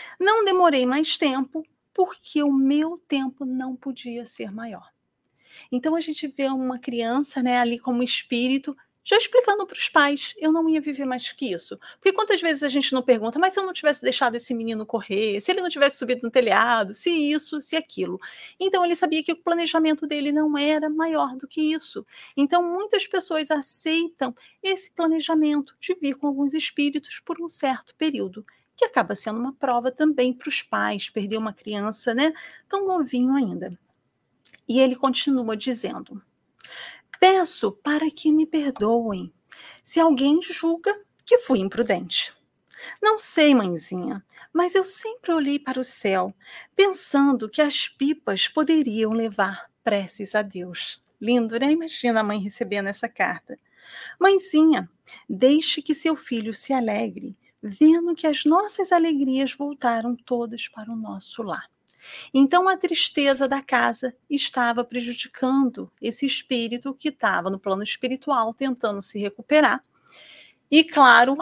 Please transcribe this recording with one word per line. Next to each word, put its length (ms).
Não 240
demorei 420
mais 320
tempo, 460
porque 500
o 80
meu 460
tempo 380
não 280
podia 520
ser 260
maior." 380
Então, 240
a 60
gente 260
vê 200
uma 300
criança, 640
né, 180
ali 200
como 240
espírito, 720
já 60
explicando 500
pros 220
pais, 500
"Eu 140
não 160
ia 140
viver 240
mais 260
que 220
isso." 260
Porque 180
quantas 300
vezes 200
a 60
gente 240
não 100
pergunta, 380
"Mas 140
se 60
eu 60
não 60
tivesse 300
deixado 340
esse 180
menino 320
correr, 540
se 100
ele 120
não 80
tivesse 280
subido 260
no 60
telhado, 640
se 160
isso, 520
se 160
aquilo." 420
Então, 240
ele 140
sabia 260
que 80
o 100
planejamento 640
dele 280
não 240
era 320
maior 480
do 100
que 140
isso. 440
Então, 260
muitas 460
pessoas 420
aceitam 880
esse 300
planejamento 880
de 160
vir 200
com 120
alguns 260
espíritos 680
por 200
um 60
certo 480
período, 500
que 80
acaba 320
sendo 240
uma 140
prova 360
também 440
pros 280
pais, 480
perder 280
uma 160
criança, 600
né, 200
tão 180
novinho 500
ainda. 440
E 140
ele 160
continua 580
dizendo: 640
"Peço 520
para 400
que 200
me 140
perdoem, 880
se 160
alguém 400
julga 540
que 140
fui 180
imprudente. 760
Não 160
sei, 380
mãezinha, 680
mas 220
eu 80
sempre 480
olhei 260
para 220
o 40
céu, 480
pensando 720
que 100
as 280
pipas 600
poderiam 640
levar 540
preces 520
a 80
Deus." 580
Lindo, 380
né? 140
Imagina 480
a 40
mãe 140
recebendo 500
essa 220
carta. 480
"Mãezinha, 680
deixe 540
que 140
seu 200
filho 380
se 180
alegre, 640
vendo 500
que 140
as 180
nossas 460
alegrias 640
voltaram 640
todas 520
para 240
o 40
nosso 460
lar." 260
Então, 360
a 80
tristeza 720
da 120
casa 540
estava 520
prejudicando 1080
esse 240
espírito 680
que 160
estava 400
no 100
plano 240
espiritual, 720
tentando 480
se 180
recuperar. 640
E, 140
claro, 560